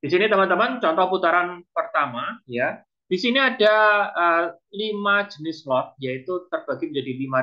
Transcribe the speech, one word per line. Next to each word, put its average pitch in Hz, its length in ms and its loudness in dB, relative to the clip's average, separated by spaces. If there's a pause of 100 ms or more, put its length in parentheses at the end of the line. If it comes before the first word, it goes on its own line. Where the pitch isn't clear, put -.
Di 147 80 -6
sini, 185 160 4
teman-teman, 208 560 2
contoh 180 240 2
putaran 180 640 0
pertama, 151 800 -6
ya. 131 320 -4 (240)
Di 185 120 -2
sini 240 200 0
ada, 226 400 4 (320)
eh, 170 360 2 (280)
lima 202 560 -2
jenis 156 400 -10
lot, 131 320 0
yaitu 135 480 -6
terbagi 160 400 -4
menjadi 135 240 -4
lima 131 300 -2